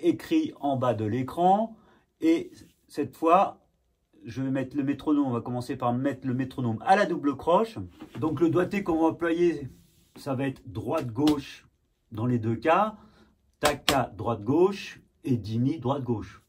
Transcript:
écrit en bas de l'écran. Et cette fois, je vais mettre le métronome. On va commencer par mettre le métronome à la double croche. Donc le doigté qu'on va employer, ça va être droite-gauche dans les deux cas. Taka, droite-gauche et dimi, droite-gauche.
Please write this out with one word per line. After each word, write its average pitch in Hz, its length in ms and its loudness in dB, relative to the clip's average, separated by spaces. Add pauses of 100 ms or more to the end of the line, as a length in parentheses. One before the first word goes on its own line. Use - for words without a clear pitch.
écrit 160 580 0
en 143 160 -2
bas 123 180 2
de 110 100 -2
l'écran. 175 720 0 (440)
Et 165 300 2 (380)
cette 143 280 -6
fois, 175 440 4 (640)
je 120 180 -8
vais 135 80 -4
mettre 135 260 -4
le 143 60 -2
métronome. 143 440 0
On 131 40 -2
va 120 100 -2
commencer 123 360 -6
par 123 160 0
mettre 131 340 -4
le 127 80 -2
métronome 127 480 -2
à 190 140 6
la 208 100 2
double 143 300 -2
croche. 185 420 2 (420)
Donc 151 200 -2
le 165 80 6
doigté 180 340 0
qu'on 165 180 0
va 165 80 4
employer, 165 600 0 (480)
ça 135 180 -6
va 135 120 -2
être 131 200 -6
droite-gauche 131 1000 -2 (440)
dans 110 140 -4
les 123 120 0
deux 110 180 -2
cas. 190 400 2 (640)
Taka, - 560 0
droite-gauche 120 840 0 (220)
et 131 120 0
dimi, 113 420 -2
droite-gauche. 120 680 -4